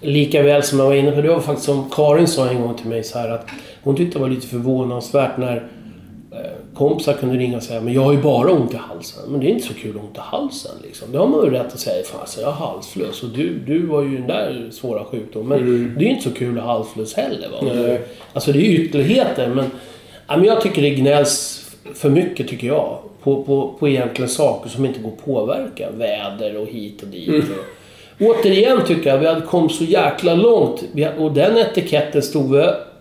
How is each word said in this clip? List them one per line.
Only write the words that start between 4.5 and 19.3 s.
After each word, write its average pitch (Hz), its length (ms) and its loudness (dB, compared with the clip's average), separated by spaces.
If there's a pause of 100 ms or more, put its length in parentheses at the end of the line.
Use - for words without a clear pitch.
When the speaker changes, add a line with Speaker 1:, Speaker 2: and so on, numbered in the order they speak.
Speaker 1:
när, 123 180 -2 (760)
eh, - 60 -14 (400)
kompisar 143 360 2
kunde 127 240 0
ringa 123 200 0
och 113 60 -8
säga, 117 180 -6
"Men 117 120 -2
jag 131 80 4
har 139 120 6
ju 139 80 4
bara 139 300 4
ont 123 220 2
i 117 40 -6
halsen." - 540 -14
Men 143 80 -2
det 131 80 0
är - 20 2
inte 226 180 0
så - 60 -10
kul 107 160 -10
att 104 120 -10
ha 107 60 -16
ont - 100 -16
i - 40 -14
halsen, - 500 -8 (120)
liksom. - 280 -16
Det 135 60 -4
har 190 100 4
man 269 180 4
ju 139 60 4
rätt 123 220 -2
att - 60 -12
säga, - 240 -4
"Fan, - 180 -12
alltså, - 200 -10
jag 143 100 -2
har 143 160 -6
halsfluss - 560 -8
och 120 60 -8
du, 147 300 -4
du 160 280 -2
har 147 140 0
ju 139 160 -2
den 123 100 -6
där 135 440 -4
svåra 110 320 -6
sjukdomen." 113 560 -4
Men 123 160 0
Speaker 2:
Mm. 120 220 -2
Speaker 1:
det 147 60 2
är 208 40 2
ju 254 80 2
inte - 140 -4
så 117 60 -8
kul 120 220 -4
att 113 60 -6
ha 120 100 -2
halsfluss 110 400 -6
heller, - 360 -6
va? - 80 -10 (180)
Speaker 2:
Nej. 120 260 0 (320)
Speaker 1:
Alltså, 131 180 -2
det 143 80 4
är 175 120 4
ytterligheter, 160 760 2